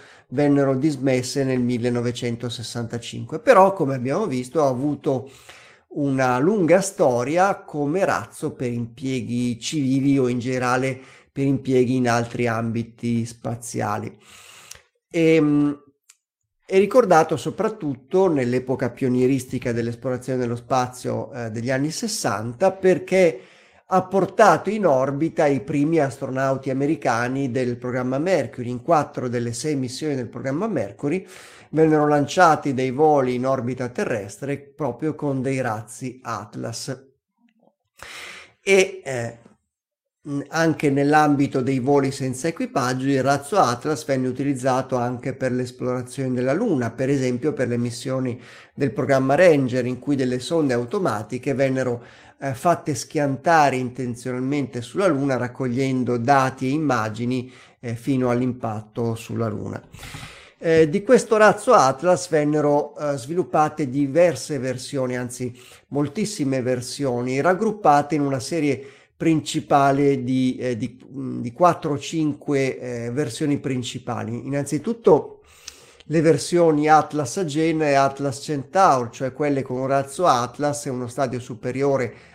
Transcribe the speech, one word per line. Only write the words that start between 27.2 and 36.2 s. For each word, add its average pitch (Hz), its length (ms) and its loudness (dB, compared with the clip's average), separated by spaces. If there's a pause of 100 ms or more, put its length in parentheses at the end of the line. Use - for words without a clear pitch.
del 120 260 -2
programma 123 420 -4
Mercury. 135 520 -2
In 123 100 -8
quattro 147 480 -2
delle 117 240 -4
sei 151 240 -4
missioni 135 380 -4
del 120 140 -6
programma 135 380 -6
Mercury 147 600 -4 (460)
vennero 151 360 4
lanciati 147 640 4
dei 131 180 -2
voli 139 440 2
in 123 100 -2
orbita 127 460 -2
terrestre 131 680 -6
proprio 147 540 -6
con 139 280 -4
dei 131 180 -2
razzi 120 640 -8